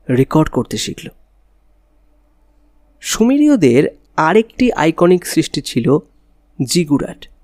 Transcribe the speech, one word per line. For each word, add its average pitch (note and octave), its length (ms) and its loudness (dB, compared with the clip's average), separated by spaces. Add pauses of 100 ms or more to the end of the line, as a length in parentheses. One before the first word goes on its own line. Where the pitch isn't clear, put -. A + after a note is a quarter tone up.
রেকর্ড D3+ 400 2
করতে A3+ 280 -4
শিখল। - 300 -10 (2000)
সুমেরীয়দের A#3 800 2 (340)
আরেকটি G#3+ 540 0
আইকনিক F3 540 2
সৃষ্টি - 360 -4
ছিল - 260 -4 (720)
জিগুরাট। C#3+ 600 -2 (240)